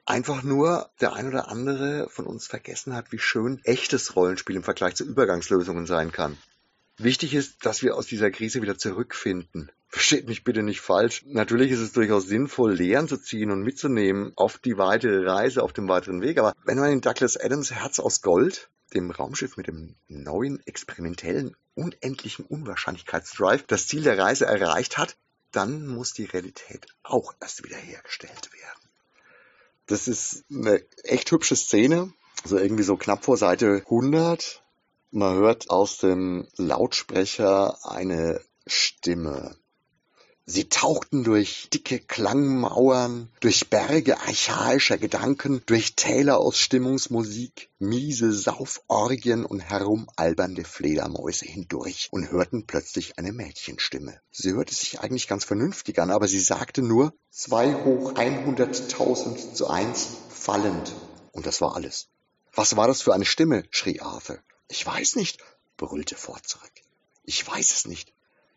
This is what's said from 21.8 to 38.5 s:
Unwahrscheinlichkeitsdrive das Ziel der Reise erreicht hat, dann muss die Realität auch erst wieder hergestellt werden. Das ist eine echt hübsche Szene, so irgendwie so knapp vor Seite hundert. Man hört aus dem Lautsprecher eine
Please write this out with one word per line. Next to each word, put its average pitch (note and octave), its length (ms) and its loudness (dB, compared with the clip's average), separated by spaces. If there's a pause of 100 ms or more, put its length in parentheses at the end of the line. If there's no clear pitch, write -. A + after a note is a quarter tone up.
Unwahrscheinlichkeitsdrive G2+ 1200 -2
das G#2+ 200 0
Ziel D3+ 160 -4
der B2 160 4
Reise A2+ 260 4
erreicht F2+ 540 2
hat, D#3+ 180 -2 (340)
dann C3+ 360 -4
muss B2+ 260 -8
die - 140 -8
Realität - 600 -10 (140)
auch - 380 -2
erst - 240 -14
wieder - 140 -16
hergestellt - 760 -16
werden. - 380 -20 (960)
Das G#2 220 -4
ist - 420 -6
eine A2+ 340 2 (200)
echt - 260 -2
hübsche D#3+ 260 2
Szene, E3 560 4 (320)
so F#2+ 140 2
irgendwie G2+ 240 2
so F#2+ 160 2
knapp - 260 0
vor B2 140 4
Seite G2 500 4
hundert. D#3+ 760 2 (480)
Man G2 260 2
hört G#2+ 340 4
aus F#2+ 260 4
dem F#2 500 0 (120)
Lautsprecher G2 1200 2 (120)
eine E2 520 -2 (240)